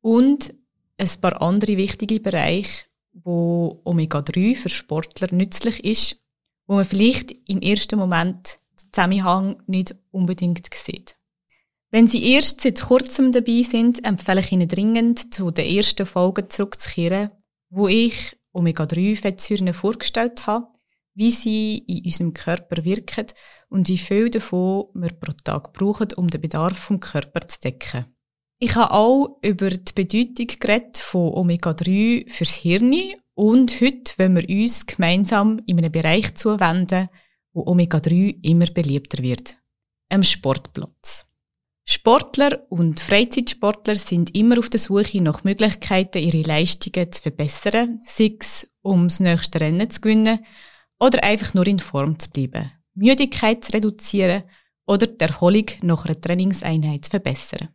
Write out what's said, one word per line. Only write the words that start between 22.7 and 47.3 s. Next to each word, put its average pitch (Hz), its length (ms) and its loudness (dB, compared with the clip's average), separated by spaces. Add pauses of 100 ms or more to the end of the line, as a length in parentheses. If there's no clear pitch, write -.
wirken 220 400 -6 (420)
und 185 220 0
wie 185 80 0
viel 214 320 0
davon 190 640 -2
wir 175 160 -6
pro 165 220 -12 (120)
Tag 147 300 -6
brauchen, 208 420 -2
um 180 120 0
den 160 120 -4
Bedarf 160 340 -4
vom 185 260 -4
Körper - 460 -8
zu - 140 -8
decken. 127 460 -8 (520)
Ich 233 180 0
habe 233 160 2
auch 254 500 4
über 196 260 0
die 185 260 -6
Bedeutung 233 520 -2 (120)
geredet 220 380 -2
von - 380 -2
Omega-drei 180 960 0
fürs - 260 -4
Hirn 214 400 2 (400)
und 240 480 4
heute, 262 340 -2
wenn 185 200 4
wir 170 120 0
uns 214 380 0
gemeinsam 202 800 0
in 180 100 0
einem 165 160 2
Bereich 165 420 0
zuwenden, 185 760 0 (420)
wo - 180 -4
Omega-drei 175 680 2
immer 170 280 4
beliebter 139 540 -4
wird, 127 360 -6 (500)
am 196 140 2
Sportplatz. - 1040 -2 (580)
Sportler - 880 2
und 170 300 0
Freizeitsportler 214 960 0
sind 170 380 -2
immer 226 240 4
auf 233 120 -2
der 220 100 0
Suche 202 400 0
nach 156 240 0
Möglichkeiten, 190 800 0
ihre 165 180 2
Leistungen 170 720 -2
zu - 80 -8
verbessern, 214 840 -2